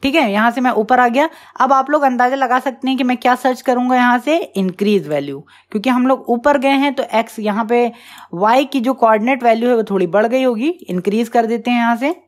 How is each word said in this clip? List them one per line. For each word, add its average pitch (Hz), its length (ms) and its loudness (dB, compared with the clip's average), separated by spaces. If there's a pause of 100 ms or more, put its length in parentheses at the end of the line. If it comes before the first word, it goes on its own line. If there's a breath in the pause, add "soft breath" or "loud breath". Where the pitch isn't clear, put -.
ठीक 269 120 0
है, 262 160 2
यहाँ 214 200 2
से 254 100 -4
मैं 254 100 0
ऊपर 220 280 2
आ 247 80 4
गया। 262 200 2 (320 loud breath)
अब 262 140 4
आप 269 160 0
लोग 294 140 0
अंदाज़ा 254 320 2
लगा 254 240 0
सकते 254 280 -6
हैं 262 100 0
कि 269 60 0
मैं 247 140 0
क्या 247 180 0
सर्च 247 260 -2
करूँगा 247 340 0
यहाँ 247 240 2
से, 294 180 0
इंक्रीज 196 720 -2
वैल्यू, 143 320 -4 (320 soft breath)
क्योंकि 214 180 -2
हम 247 180 2
लोग 254 220 0
ऊपर 240 280 2
गए 269 120 0
हैं, 277 240 0
तो 269 100 -4 (100)
एक्स 220 260 -2
यहाँ 214 260 -2
पे 240 260 0 (420 loud breath)
वाई 226 320 2
की 269 140 -4
जो 247 140 -2
कोऑर्डिनेट 233 500 0
वैल्यू 233 260 2
है, 247 60 2
वो 226 80 0
थोड़ी 190 240 -2
बढ़ 202 180 0
गई 254 180 0
होगी, 247 260 0
इंक्रीज 214 600 -2
कर 233 160 2
देते 233 260 -4
हैं 240 60 0
यहाँ 233 180 2
से। 262 160 -2 (160)